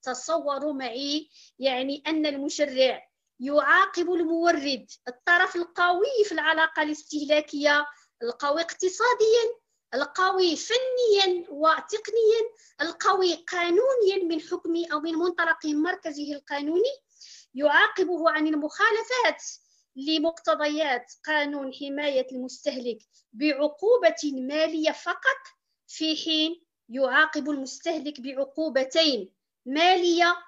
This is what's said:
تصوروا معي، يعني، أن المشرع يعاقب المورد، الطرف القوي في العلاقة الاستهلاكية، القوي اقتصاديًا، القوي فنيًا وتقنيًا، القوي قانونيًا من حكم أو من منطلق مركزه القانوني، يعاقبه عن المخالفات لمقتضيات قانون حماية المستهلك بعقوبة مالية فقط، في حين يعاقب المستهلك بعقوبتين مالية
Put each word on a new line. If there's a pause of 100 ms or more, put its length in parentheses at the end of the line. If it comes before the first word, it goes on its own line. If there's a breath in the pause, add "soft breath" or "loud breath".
تصوروا
معي، (280 soft breath)
يعني،
أن
المشرع (320)
يعاقب
المورد، (220)
الطرف
القوي
في
العلاقة
الاستهلاكية، (360 loud breath)
القوي
اقتصاديًا، (280)
القوي
فنيًا
وتقنيًا، (380 soft breath)
القوي
قانونيًا
من
حكم
أو
من
منطلق
مركزه
القانوني، (600 loud breath)
يعاقبه
عن
المخالفات (540)
لمقتضيات (120)
قانون
حماية
المستهلك (340 soft breath)
بعقوبة
مالية
فقط، (300)
في
حين (240)
يعاقب
المستهلك
بعقوبتين (340)
مالية (120)